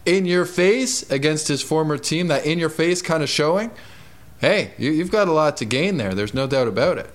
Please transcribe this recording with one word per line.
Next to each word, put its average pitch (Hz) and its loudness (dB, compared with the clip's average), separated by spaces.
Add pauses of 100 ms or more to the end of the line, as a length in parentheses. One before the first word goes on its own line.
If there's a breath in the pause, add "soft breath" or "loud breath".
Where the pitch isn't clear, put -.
in 185 2
your 175 2
face 196 0
against 151 0
his 143 -2
former 156 0
team, 170 -2
that 139 0
in 160 0
your 160 0
face 175 0
kind 160 0
of 139 -2
showing, 180 0 (680 loud breath)
hey, 160 2
you, 135 0
you've 165 -2
got 208 2
a 165 2
lot 156 2
to 127 -4
gain 147 0
there. 98 -2
There's 104 -2
no 131 -2
doubt 131 0
about 131 2
it. 98 -10